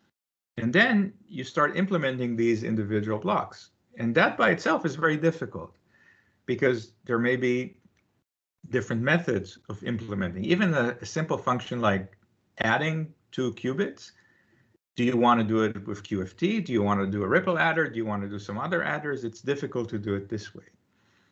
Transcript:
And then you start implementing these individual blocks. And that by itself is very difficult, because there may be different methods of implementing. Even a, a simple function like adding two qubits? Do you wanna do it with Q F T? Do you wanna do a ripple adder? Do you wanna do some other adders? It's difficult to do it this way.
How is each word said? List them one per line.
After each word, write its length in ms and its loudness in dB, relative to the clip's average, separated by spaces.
And 140 -2
then 400 4
you 160 -10
start 340 0
implementing 600 0
these 260 2
individual 560 -2
blocks. 520 -4
And 160 0
that 220 4
by 140 4
itself 360 2
is 80 -2
very 220 2
difficult, 600 -2
because 460 0
there 140 0
may 160 2
be 440 0
different 340 -2
methods 560 0
of 140 -12
implementing. 640 -4
Even 280 2
a, 280 0
a 60 -12
simple 300 -4
function 440 -2
like 360 0
adding 520 0
two 200 -2
qubits? 600 -4
Do 80 2
you 120 2
wanna 280 6
do 180 2
it 240 -2
with 160 -8
Q 200 -4
F 140 -10
T? 240 0
Do 120 -6
you 100 2
wanna 240 2
do 160 -2
a 60 -2
ripple 300 2
adder? 300 2
Do 80 -8
you 80 -2
wanna 240 -4
do 100 -8
some 200 -8
other 240 -2
adders? 420 -4
It's 160 -8
difficult 500 -4
to 80 -4
do 160 -2
it 140 -6
this 260 -10
way. 100 -20